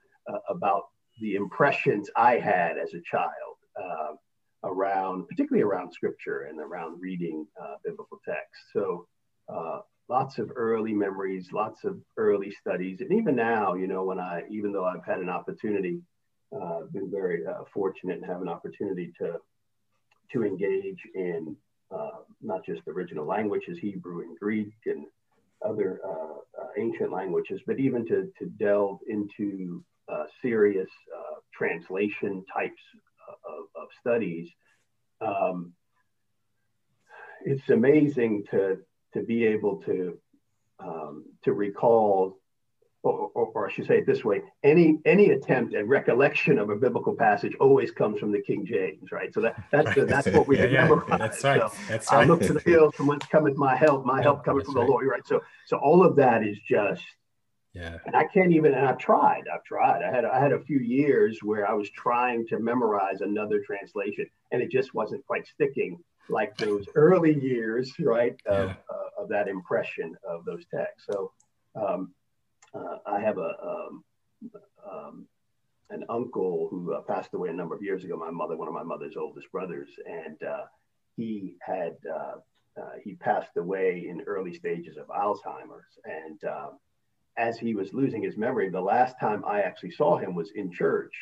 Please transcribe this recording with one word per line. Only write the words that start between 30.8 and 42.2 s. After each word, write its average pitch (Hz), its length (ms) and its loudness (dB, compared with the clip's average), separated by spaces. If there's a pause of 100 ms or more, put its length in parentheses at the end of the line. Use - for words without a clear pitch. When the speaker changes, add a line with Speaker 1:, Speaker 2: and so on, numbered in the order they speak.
Speaker 1:
uh, 80 180 -12 (180)
translation 98 880 -4 (100)
types - 280 -6 (640)
of, 78 180 -14 (100)
of - 120 -14 (120)
studies. 92 520 -2 (720)
Um, 95 520 -2 (1700)
it's 135 260 -4
amazing 120 840 4
to, 95 280 0 (340)
to - 100 -4
be 117 220 0
able 104 380 0
to, 90 360 -4 (600)
um, - 460 -12 (180)
to - 100 0
recall, 101 840 2 (640)